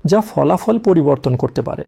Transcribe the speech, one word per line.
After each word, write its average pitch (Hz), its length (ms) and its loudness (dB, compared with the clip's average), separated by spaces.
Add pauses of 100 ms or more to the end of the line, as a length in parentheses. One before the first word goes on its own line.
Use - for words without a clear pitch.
যা 190 180 4
ফলাফল 180 560 0
পরিবর্তন 143 580 2
করতে - 260 -4
পারে। - 260 -8